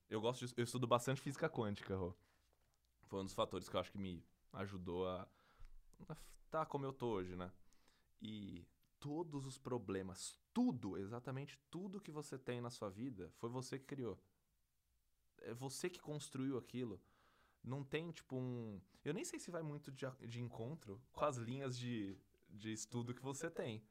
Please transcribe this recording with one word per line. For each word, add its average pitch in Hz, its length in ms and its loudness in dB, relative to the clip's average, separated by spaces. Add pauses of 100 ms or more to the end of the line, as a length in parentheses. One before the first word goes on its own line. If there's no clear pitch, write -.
Eu 107 120 4
gosto 123 260 4
de, 120 100 -4
eu 120 80 6
estudo 123 220 2
bastante 120 340 8
física 151 280 2
quântica, 104 480 2
Rô. 90 180 2 (920)
Foi 98 140 -2
um 95 40 0
dos 98 100 -4
fatores 104 340 2
que - 80 -6
eu 92 40 6
acho 87 100 0
que 101 80 -8
me 90 260 -2 (280)
ajudou 92 560 0
a, 92 200 -2 (800)
a 160 60 -4
f-, - 100 -14 (260)
tá 156 140 4
como 139 200 -2
eu 135 80 0
tô 123 160 0
hoje, 92 260 2
né? 90 160 -2 (720)
E 101 420 -6 (360)
todos 147 460 -2
os 131 120 -8
problemas, 98 800 0 (140)
tudo, 113 440 6
exatamente 123 600 -2 (120)
tudo 190 300 -4
que 175 100 -10
você 147 280 -4
tem 123 220 0
na 120 100 -2
sua 110 180 -2
vida, 98 480 -4
foi 117 140 0
você 127 280 -2
que 135 60 -8
criou. 120 340 -2 (1200)
É - 140 -6
você 131 380 -2
que - 100 -14
construiu 139 560 -2
aquilo. 117 440 -2 (640)
Não 135 200 -2
tem, 156 300 0
tipo, - 240 -6
um, 120 440 -2 (240)
eu 143 80 2
nem 254 120 0
sei 339 160 -6
se - 100 -8
vai 165 120 0
muito 147 280 -4
de 135 160 -4
a-, 127 180 -4
de 117 160 -4
encontro 120 600 -6 (100)
com - 120 2
as 143 120 4
linhas 127 400 0
de, 117 400 0 (320)
de 107 240 -4
estudo 120 400 -2
que 123 100 -6
você 139 280 0
tem. 127 400 -2